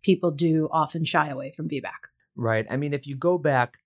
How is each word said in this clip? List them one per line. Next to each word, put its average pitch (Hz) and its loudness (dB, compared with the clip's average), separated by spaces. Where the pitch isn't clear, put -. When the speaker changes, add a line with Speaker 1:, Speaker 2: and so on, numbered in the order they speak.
Speaker 1:
people 180 4
do 156 2
often 160 0
shy 151 0
away 135 -8
from 160 -6
V 139 -4
bac. - -14
Speaker 2:
Right. 113 0
I 123 -2
mean, 143 -2
if 139 -6
you 139 -10
go 175 0
back, 135 0